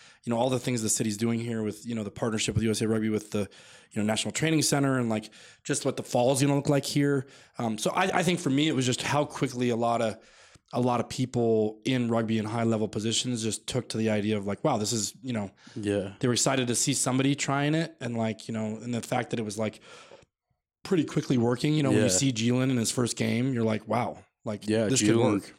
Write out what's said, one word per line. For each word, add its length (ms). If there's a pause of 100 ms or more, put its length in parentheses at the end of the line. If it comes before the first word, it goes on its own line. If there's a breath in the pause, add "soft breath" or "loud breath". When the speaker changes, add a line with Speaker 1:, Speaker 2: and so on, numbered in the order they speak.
(220 loud breath)
Speaker 1:
you 80
know, 60
all 140
the 80
things 240
the 80
city's 260
doing 240
here 220
with, 240
you 80
know, 100
the 60
partnership 440
with 100
U 60
S 120
A 60
Rugby 200
with 220
the, 180 (420 loud breath)
you 120
know, 20
National 260
Training 320
Center 360
and, 100
like, 220 (340 loud breath)
just 220
what 100
the 60
fall's 400
gonna 120
look 140
like 160
here. 420 (320 loud breath)
Um, 200
so 120
I, 280
I 40
think 160
for 120
me, 180
it 80
was 80
just 160
how 240
quickly 460
a 60
lot 260
of 160 (560 loud breath)
a 60
lot 200
of 80
people 760
in 260
rugby 280
and 100
high 160
level 240
positions 560
just 220
took 240
to 60
the 140
idea 260
of, 80
like, 200
wow, 120
this 160
is, 300
you 100
know, 180 (260 loud breath)
Speaker 2:
Yeah. 420
Speaker 1:
they 80
were 80
excited 320
to 80
see 200
somebody 420
trying 400
it. 240
And, 180
like, 300
you 60
know, 280
and 100
the 80
fact 300
that 80
it 60
was, 120
like, 220 (1040 loud breath)
pretty 220
quickly 340
working, 360
you 100
know, 60
when 80
you 60
Speaker 2:
Yeah. 40
Speaker 1:
see 240
Jalen 380
in 60
his 140
first 260
game, 380
you're 80
like, 240
wow, 320 (260)
like, 240
Speaker 2:
Yeah, 180
Speaker 1:
this 140
could 100
Speaker 2:
Jalen, 240
Speaker 1:
work. 240